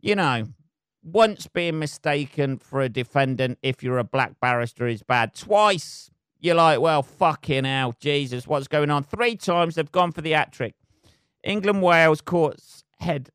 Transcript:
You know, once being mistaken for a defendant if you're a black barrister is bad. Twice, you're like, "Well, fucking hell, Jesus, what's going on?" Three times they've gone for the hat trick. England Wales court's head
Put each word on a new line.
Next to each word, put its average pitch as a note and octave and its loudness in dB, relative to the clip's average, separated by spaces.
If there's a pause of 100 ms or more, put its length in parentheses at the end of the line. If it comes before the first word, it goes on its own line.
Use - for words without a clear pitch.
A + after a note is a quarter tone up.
You G3+ 0
know, B2+ 0 (560)
once G#3 0
being E3+ -4
mistaken C#3+ -4
for - -6
a C3 0
defendant B2+ -2
if C3 -4
you're B2+ -2
a A#2+ 0
black B2+ -4
barrister B2 -2
is A2+ -6
bad. A#2 0
Twice, - 0 (280)
you're E3 0
like, D#3+ 6
"Well, D3+ 2
fucking C#3 -2
hell, C3+ -2
Jesus, C#3 -4
what's C#3 -2
going D3 0
on?" C#3+ 0
Three A#3 -2
times E3+ 0
they've D#3 -4
gone F3 2
for D#3+ -12
the D#3 -4
hat D3+ 0
trick. A2+ -8 (680)
England G3 -2
Wales E3 4
court's - -4 (160)
head D3 -4